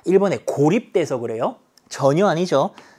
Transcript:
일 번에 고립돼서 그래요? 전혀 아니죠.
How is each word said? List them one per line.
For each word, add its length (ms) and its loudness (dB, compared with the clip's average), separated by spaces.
일 120 4
번에 260 -2
고립돼서 720 0
그래요? 380 -6
전혀 380 2
아니죠. 440 0